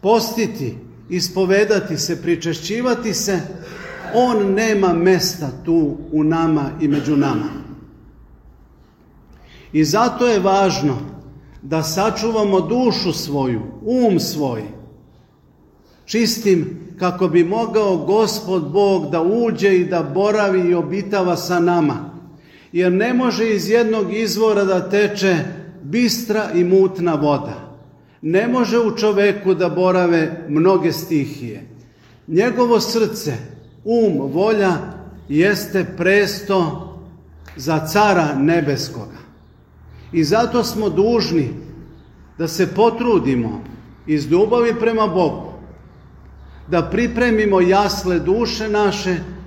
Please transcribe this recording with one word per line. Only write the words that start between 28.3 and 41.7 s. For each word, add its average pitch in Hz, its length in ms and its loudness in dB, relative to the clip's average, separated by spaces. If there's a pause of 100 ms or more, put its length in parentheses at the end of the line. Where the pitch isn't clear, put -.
može 240 300 2
u 220 180 0
čoveku 202 580 2
da 175 140 0
borave 180 800 0
mnoge 165 440 2
stihije. - 760 -4 (600)
Njegovo 233 540 2
srce, - 540 -2 (500)
um, 190 480 0
volja 202 400 2 (560)
jeste 185 560 0 (120)
presto 196 640 2 (960)
za 151 300 -2
cara 185 480 2
nebeskoga. 139 840 -2 (920)
I 165 120 2
zato 233 400 0
smo 208 240 -4
dužni 180 600 0 (920)